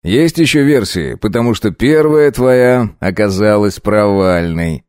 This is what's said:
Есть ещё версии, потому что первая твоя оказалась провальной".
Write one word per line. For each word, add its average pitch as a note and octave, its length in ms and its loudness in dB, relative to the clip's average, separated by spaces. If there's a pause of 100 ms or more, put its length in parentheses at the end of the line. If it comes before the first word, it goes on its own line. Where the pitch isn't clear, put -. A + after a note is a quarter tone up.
Есть D3+ 340 0
ещё D3+ 260 2
версии, F#2+ 520 -2
потому A#2 380 -2
что G2+ 180 -4
первая D3+ 600 2
твоя B2+ 680 0
оказалась G#2 800 0
провальной". F2+ 1080 -2